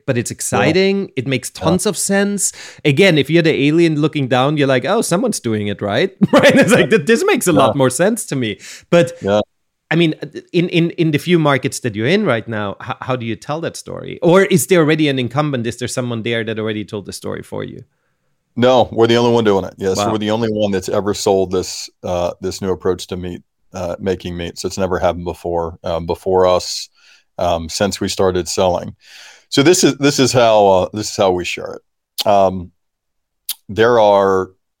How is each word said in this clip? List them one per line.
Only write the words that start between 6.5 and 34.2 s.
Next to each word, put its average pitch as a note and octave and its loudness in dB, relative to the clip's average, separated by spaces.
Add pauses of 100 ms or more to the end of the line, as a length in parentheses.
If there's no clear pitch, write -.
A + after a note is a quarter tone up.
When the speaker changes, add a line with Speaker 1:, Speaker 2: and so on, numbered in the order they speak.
Speaker 1:
It's G3+ 4
like, F3 2
Speaker 2:
Yeah. A3 6
Speaker 1:
"Th-, C#3+ -4
this A#3 2
makes G4 0
a F3+ 2
lot C#3 2
Speaker 2:
Yeah. - -6
Speaker 1:
more C3 2
sense G3+ -2
to D3+ -6
me." A2 -4 (300)
But E3+ 4 (100)
Speaker 2:
Yeah. G2+ 2 (500)
Speaker 1:
I D#3+ 0
mean, E3 2 (400)
in, F3 0
in, E3+ 0
in E3 -2
the D3 2
few F3 2
markets C#3+ 0
that A#2 -4
you're A2 -2
in G3+ 0
right A#2 -2
now, G#2+ -6
h-, - -10
how C3 -4
do A#2+ -8
you A2+ -6
tell D3 -10
that D3+ -8
story? F2+ -14
Or F3 6
is F3 2
there F#3 4
already D#3 2
an C3+ -2
incumbent? B2+ -2
Is A#2+ -6
there B2 -6
someone A#2+ -6
there A#2 -2
that A2 -6
already G#2+ -4
told G2 -10
the F#2+ -14
story - -12
for G#2 -10
you? F2+ -14 (720)
Speaker 2:
No, B2 4
we're A2+ 4
the A#2 4
only A#2+ 2
one A#2 2
doing G2 2
it. - -14
Yes, G2 -2
Speaker 1:
Wow. G#2 0
Speaker 2:
we're G#2+ -2
the G#2 -2
only A2+ -2
one G#2+ -2
that's F#2+ -4
ever G2+ -2
sold F#2+ 0
this, - -6 (140)
uh, F2 -2 (100)
this F#2 -8
new G2 -2
approach F#2 -4
to F#2+ -10
meat, F2+ -10 (300)
uh, F2+ -8
making F#2 -4
meat. E2+ -8
So - -6
it's F2+ -10
never F#2 -2
happened F2 -2
before, E2+ -6
um, E2+ -6
before F#2 2
us, - -2 (480)
um, E2+ -2
since G2 -2
we G2+ -2
started F#2 -2
selling. F#2 -2 (540)
So - 2
this F3 6
is, C#3 2
this C#3+ 0
is B2+ 2
how, A2 6
uh, F#2 4
this G#2 -6
is - -12
how G2 4
we F2+ -2
share - -10
it. - -12
Um, F#2+ 2 (960)
there A2+ 4
are G2 4 (300)